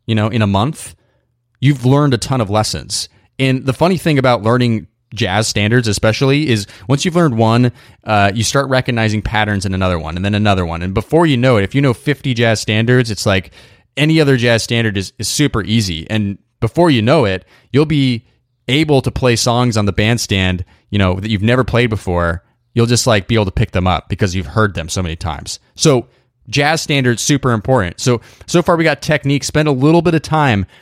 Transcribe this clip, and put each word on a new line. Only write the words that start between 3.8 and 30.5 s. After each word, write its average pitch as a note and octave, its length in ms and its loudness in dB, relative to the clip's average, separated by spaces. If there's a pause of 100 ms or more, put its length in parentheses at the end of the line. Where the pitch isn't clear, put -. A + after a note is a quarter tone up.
thing D3+ 200 0
about B2 260 2
learning A#2 440 0 (260)
jazz G#2 340 -2
standards A2+ 400 0
especially C3+ 600 0
is G#2+ 200 0 (200)
once C#3 160 0
you've E3+ 120 -2
learned D#3 220 2
one, A#2 340 4 (340)
uh, G2+ 280 2
you A2 100 -2
start C#3 260 0
recognizing A2+ 520 0
patterns G#2 440 -2
in F#2+ 80 -4
another F#2 260 0
one D#2 160 -8
and F2+ 80 -6
then G2+ 120 0
another G2+ 300 0
one. E2 160 -6
And F#2 120 -6
before D3+ 320 0
you D3 100 2
know B2 220 2
it, G2 60 2
if G2 120 -4
you C#3 60 2
know C3+ 120 2
fifty C3+ 400 -4
jazz A2+ 280 0
standards, A2+ 500 2
it's - 140 -6
like F#2+ 260 0 (460)
any D#3 240 2
other C#3 160 4
jazz A#2 260 2
standard A2+ 340 -2
is, F#2+ 220 -6
is G#2 80 -6
super C3+ 360 -2
easy. F#2+ 460 -2
And G#2 280 -2 (220)
before E3+ 300 2
you B2 120 2
know B2+ 240 2
it, F#2+ 200 -4 (260)
you'll C#3+ 140 2
be C3+ 400 -2 (420)
able C#3+ 340 2
to A#2 100 -4
play B2 240 0
songs A#2+ 420 0
on G#2 80 0
the G2 80 -2
bandstand, G2 680 0 (260)
you G#2 80 -4
know, F#2+ 180 2
that G2 140 -6
you've G2+ 120 -2
never B2 220 2
played A#2+ 260 0
before. F2 540 -4 (300)
You'll A#2 140 2
just, A#2+ 200 0
like, G#2+ 200 2
be A#2 80 0
able G#2+ 100 2
to F#2+ 60 -6
pick - 200 -2
them F2+ 160 0
up F2 220 -2
because F#2 260 -4
you've F#2 120 -6
heard G#2+ 280 -2
them E2 140 -8
so G2 120 -6
many D#2+ 140 -6
times. - 440 -10 (160)
So B2+ 320 0 (420)
jazz C#3+ 320 -2
standards, B2+ 400 0
super C#3 300 0
important. A2 500 -2
So, B2 180 0 (280)
so E3+ 140 2
far F3 140 2
we E3 80 0
got D3+ 180 0
technique. C#3+ 440 -2
Spend D3+ 240 0
a - 20 2
little D3+ 300 4
bit E3 120 0
of G3 100 2
time C3+ 420 0 (160)